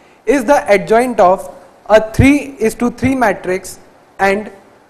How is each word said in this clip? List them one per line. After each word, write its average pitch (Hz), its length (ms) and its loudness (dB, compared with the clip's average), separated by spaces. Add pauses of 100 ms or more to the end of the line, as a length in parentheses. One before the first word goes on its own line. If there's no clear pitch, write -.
(280)
is 226 180 0
the 285 100 2 (200)
adjoint 220 440 0
of 190 300 2 (360)
a 214 140 4 (140)
three 277 460 2
is 214 160 -2
to 240 140 -4 (120)
three 262 140 -2
matrix 185 580 -4 (460)
and 196 300 -2 (400)